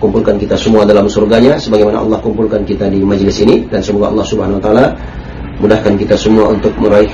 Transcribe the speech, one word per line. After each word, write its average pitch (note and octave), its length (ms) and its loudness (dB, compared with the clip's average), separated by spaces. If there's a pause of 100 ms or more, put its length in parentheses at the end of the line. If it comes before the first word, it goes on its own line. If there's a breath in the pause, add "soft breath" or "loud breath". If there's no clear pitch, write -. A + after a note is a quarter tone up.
kumpulkan G#2+ 320 0
kita G2 240 -2
semua G#2+ 240 2
dalam G#2 240 4
surganya A2+ 480 2
sebagaimana G#2+ 480 0
Allah G#2+ 160 -2
kumpulkan G#2+ 480 -2
kita G2+ 240 -2
di G2 80 0
majlis G2 400 0
ini, A2+ 320 2
dan G#2 80 -2
semoga G2+ 320 -2
Allah G#2+ 160 -2
Subhanahu G2 320 -4
wa F#2+ 80 -4
taala A#2 180 4 (800 loud breath)
mudahkan G#2 320 0
kita G2+ 240 0
semua A2 320 2
untuk G#2 240 -2
meraih G#2+ 380 2